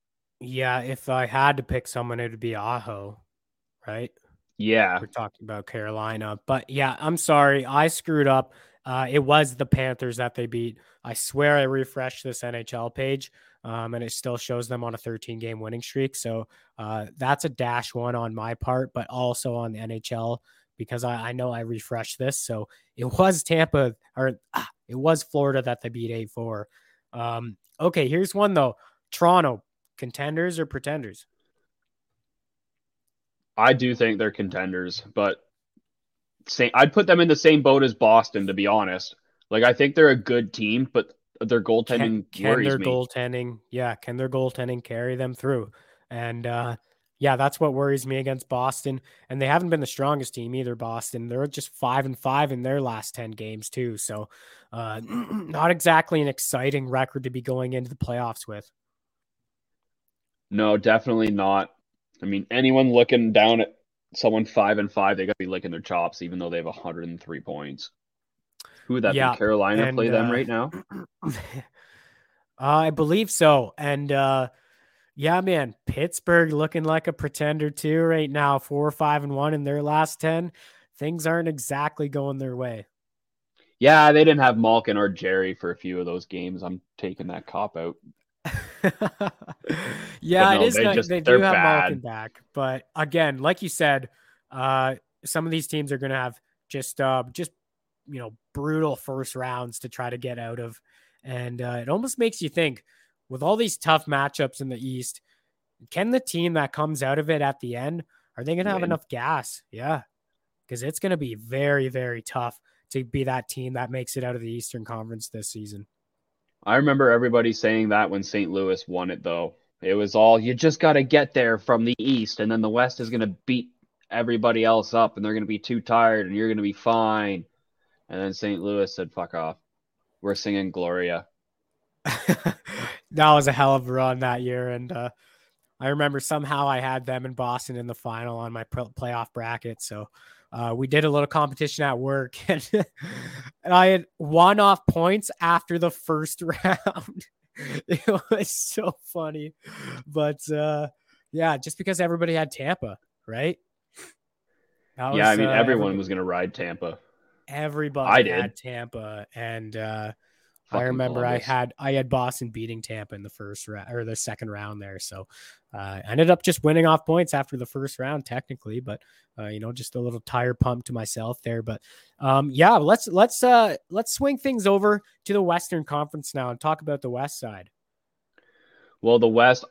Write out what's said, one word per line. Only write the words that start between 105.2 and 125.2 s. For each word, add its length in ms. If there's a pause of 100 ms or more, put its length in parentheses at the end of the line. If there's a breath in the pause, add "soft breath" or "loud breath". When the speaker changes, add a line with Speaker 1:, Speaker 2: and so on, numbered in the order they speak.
Speaker 1:
can 200
the 100
team 340
that 200
comes 280
out 180
of 100
it 120
at 200
the 160
end, 260 (320)
are 80
they 120
gonna 160
have 100
Speaker 2:
Win. 80
Speaker 1:
enough 180
gas? 540 (100)
Yeah. 300 (640)
'Cause 160
it's 160
gonna 180
be 180
very, 520
very 340
tough 380 (300)
to 160
be 180
that 240
team 260
that 180
makes 260
it 60
out 120
of 60
the 100
Eastern 320
Conference 460
this 200
season. 380 (760)
Speaker 2:
I 120
remember 340
everybody 440
saying 360
that 200
when 140
Saint 280
Louis 360
won 240
it, 120
though. 320 (260)
It 120
was 200
all, 240
"You 160
just 280
gotta 220
get 300
there 240
from 280
the 120
East, 440
and 100
then 80
the 100
West 300
is 100
gonna 240 (120)
beat 260 (400)
everybody 540
else 280
up, 220
and 100